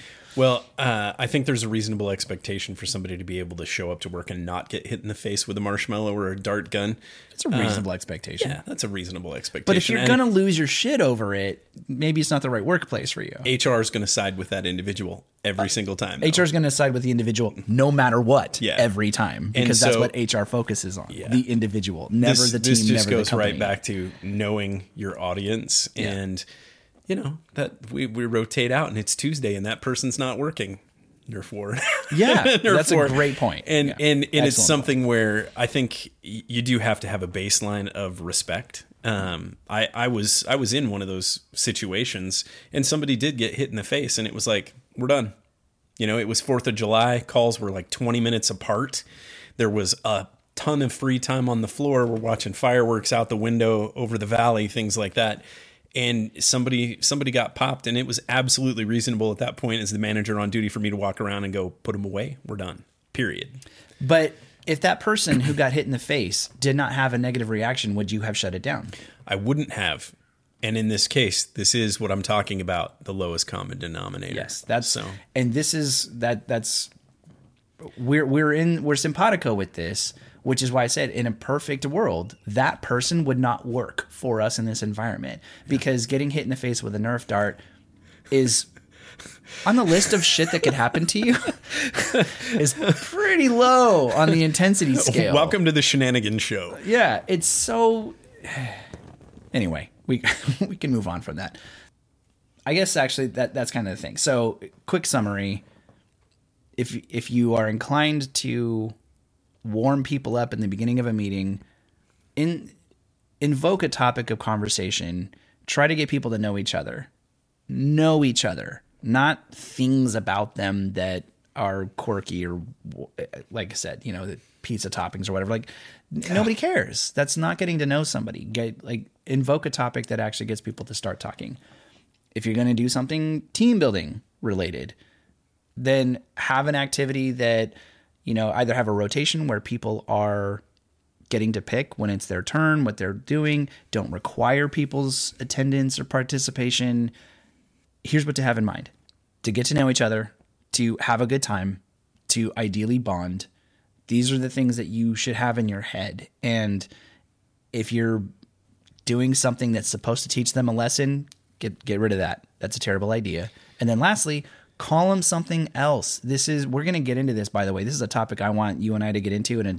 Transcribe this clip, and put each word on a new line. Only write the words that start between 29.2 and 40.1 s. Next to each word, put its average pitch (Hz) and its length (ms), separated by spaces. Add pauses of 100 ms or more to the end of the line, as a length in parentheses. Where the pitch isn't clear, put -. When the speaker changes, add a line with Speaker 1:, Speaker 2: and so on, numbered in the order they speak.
Speaker 1:
and 98 100
that 110 160
person's 127 380
not 127 180
working. 117 400 (500)
Nerf 104 240
war. 101 240 (200)
<laughs> - 200
Speaker 2:
Yeah, 214 280
Speaker 1:
Nerf 233 180 (140)
Speaker 2:
that's 156 160
a 170 40
Speaker 1:
war. 147 120
Speaker 2:
great 135 300
point. 104 280
Speaker 1:
And, 147 240
Speaker 2:
Yeah. 143 100
Speaker 1:
and, 147 260
and 147 200
it's 131 140
Speaker 2:
Excellent - 80
Speaker 1:
something 139 320
Speaker 2:
point. 123 80
Speaker 1:
where 110 500
I 120 100
think - 440 (120)
y-, 107 240
you 120 140
do 123 180
have 110 200
to - 80
have 95 160
a 90 40
baseline 101 600
of 92 320
respect. - 600 (200)
Um, 90 520 (120)
I, 107 280
I 120 120
was, 107 400